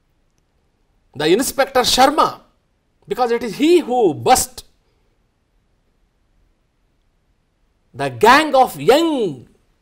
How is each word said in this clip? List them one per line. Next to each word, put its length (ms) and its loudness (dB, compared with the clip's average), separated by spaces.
the 120 -4
Inspector 540 -2
Sharma, 600 0
because 240 -2
it 120 -4
is 140 -8
he 220 4
who 340 0
bust 520 -2
the 160 -6
gang 460 2
of 260 0
young 680 -2